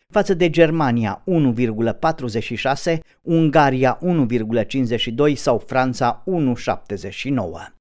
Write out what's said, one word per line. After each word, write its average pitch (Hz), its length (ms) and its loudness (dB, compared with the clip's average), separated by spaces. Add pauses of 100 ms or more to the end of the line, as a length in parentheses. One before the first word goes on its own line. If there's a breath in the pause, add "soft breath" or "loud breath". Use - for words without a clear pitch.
față 202 260 2
de 175 160 2
Germania, 151 720 2
unu 160 260 2
virgulă 113 420 0
patruzeci 123 500 -4
și - 120 -8
șase, 147 460 -2 (220 soft breath)
Ungaria, 143 800 2
unu 170 240 2
virgulă 113 380 0
cincizeci 120 380 -2
și - 100 -4
doi 143 240 2
sau 127 240 0
Franța, 127 680 -2
unu 160 300 0
șaptezeci 101 600 -6
și - 160 -8
nouă. 101 300 -4 (200)